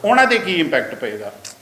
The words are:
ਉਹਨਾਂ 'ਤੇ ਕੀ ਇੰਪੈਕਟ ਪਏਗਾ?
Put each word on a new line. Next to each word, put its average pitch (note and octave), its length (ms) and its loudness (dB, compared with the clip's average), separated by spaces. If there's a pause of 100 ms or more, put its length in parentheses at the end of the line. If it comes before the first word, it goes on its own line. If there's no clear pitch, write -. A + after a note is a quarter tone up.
ਉਹਨਾਂ B3 220 4
'ਤੇ A#3 120 2
ਕੀ F#3 220 -2
ਇੰਪੈਕਟ C3+ 340 -2
ਪਏਗਾ? G#2 380 -8 (300)